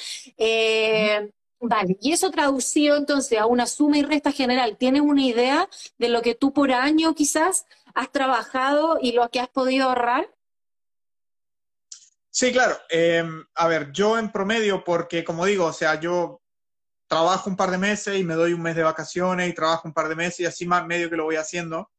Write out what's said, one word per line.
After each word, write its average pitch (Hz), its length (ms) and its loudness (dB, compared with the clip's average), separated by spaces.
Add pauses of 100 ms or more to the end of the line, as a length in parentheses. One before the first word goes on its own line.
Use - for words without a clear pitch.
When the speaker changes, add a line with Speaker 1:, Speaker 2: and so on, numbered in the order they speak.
(360)
Speaker 1:
Eh, 220 960 0 (280)
vale, 202 440 0
y 285 100 0
eso 370 180 0
traducido 294 680 2
entonces 285 400 0
a 214 80 2
una 240 180 4
suma 294 320 2
y 294 60 4
resta 294 280 0
general, 247 460 0
¿tienes 262 240 2
una 294 220 4
idea 262 480 2 (260)
de 233 140 0
lo 233 100 2
que 233 140 0
tú 277 180 2
por 277 180 2
año 311 440 2
quizás 320 500 0 (300)
has 262 180 -4
trabajado 269 880 0
y 247 120 0
lo 240 180 2
que 247 100 -2
has 247 80 -4
podido 262 400 0
ahorrar? 254 400 0 (2000)
Speaker 2:
Sí, 247 240 0
claro. 233 240 0 (140)
Em, 165 520 0 (120)
a 165 140 0
ver, 156 220 -2
yo 208 280 0
en 214 120 -4
promedio, 202 540 -2
porque 170 400 -4
como 170 220 -4
digo, 196 180 2
o 156 80 -2
sea, 156 260 0
yo 175 440 -4 (640)
trabajo 175 420 0
un 190 60 -4
par 190 160 0
de 185 80 -2
meses 202 400 -2
y 190 60 -2
me 165 100 -4
doy 170 200 2
un 170 80 -6
mes 165 120 -4
de 165 80 0
vacaciones 175 680 -2
y 170 40 -4
trabajo 165 340 -2
un 156 80 -12
par 156 140 -2
de 160 80 -4
meses 170 240 -4
y 170 60 -2
así 175 200 -6
más 175 180 0
medio 170 240 -2
que 165 80 -4
lo 160 80 -2
voy 160 120 -2
haciendo. 165 640 -8